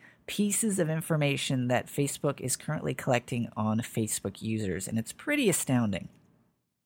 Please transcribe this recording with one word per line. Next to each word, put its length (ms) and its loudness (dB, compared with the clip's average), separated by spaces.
pieces 540 0
of 100 2
information 800 2
that 180 4
Facebook 560 -2
is 140 0
currently 400 -4
collecting 600 0
on 260 2
Facebook 600 -4
users, 460 -2
and 100 -2
it's 160 -4
pretty 360 2
astounding. 600 2